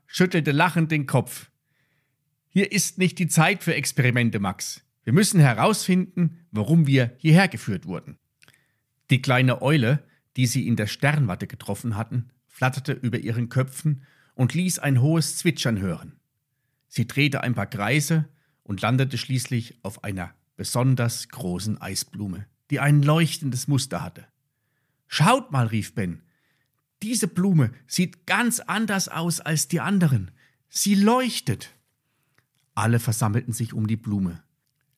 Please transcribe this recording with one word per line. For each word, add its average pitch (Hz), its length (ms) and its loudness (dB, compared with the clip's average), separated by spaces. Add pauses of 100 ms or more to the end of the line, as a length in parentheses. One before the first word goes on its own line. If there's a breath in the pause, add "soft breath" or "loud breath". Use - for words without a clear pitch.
schüttelte 175 420 0
lachend 160 380 2
den 151 160 0
Kopf. - 460 -2 (960)
"Hier - 240 0
ist - 260 -2
nicht 180 220 0
die 175 80 0
Zeit 180 340 2
für 170 140 -2
Experimente, 120 640 0
Max. - 460 -6 (180)
Wir 110 80 -2
müssen 185 300 6
herausfinden, 175 1080 2
warum 139 360 4
wir 127 300 4
hierher 170 320 6
geführt - 360 -6
wurden." - 320 -10 (920 soft breath)
Die 131 120 4
kleine 127 400 2
Eule, 139 440 2 (320 soft breath)
die 127 100 2
sie 113 180 -2
in 113 120 0
der 107 100 -2
Sternwarte 135 580 0
getroffen 104 520 -8
hatten, 117 320 -6 (180)
flatterte 131 460 -4
über 120 260 -4
ihren 117 300 -6
Köpfen 131 540 -2 (300 soft breath)
und 127 200 0
ließ 175 260 -2
ein 135 220 0
hohes 160 340 2
Zwitschern 127 440 -2
hören. 90 420 -8 (640)
Sie - 180 -4
drehte - 360 0
ein 120 120 -2
paar 101 140 -6
Kreise 147 600 -2 (340)
und 98 160 -8
landete 127 380 0
schließlich 120 640 -6
auf - 220 -12
einer 92 280 -8 (220)
besonders 123 720 -2
großen 92 540 -6
Eisblume, 95 640 -10 (220)
die 139 100 -2
ein 147 240 4
leuchtendes 147 640 0
Muster 127 340 -2
hatte. 90 240 -14 (840)
"Schaut 226 440 2
mal", 127 160 0
rief 107 280 -4
Ben. 87 260 -6 (840)
"Diese 220 240 -2
Blume 175 420 2 (160 loud breath)
sieht - 400 -4
ganz 226 340 0
anders 196 480 -4
aus 165 320 -4
als 156 280 -2
die 165 140 -2
anderen. 139 500 2 (360 soft breath)
Sie - 280 0
leuchtet." 220 800 0 (960)
Alle 113 260 2
versammelten 110 540 -2
sich 113 180 -6
um 107 140 -4
die 107 120 -2
Blume. 98 440 -4 (560)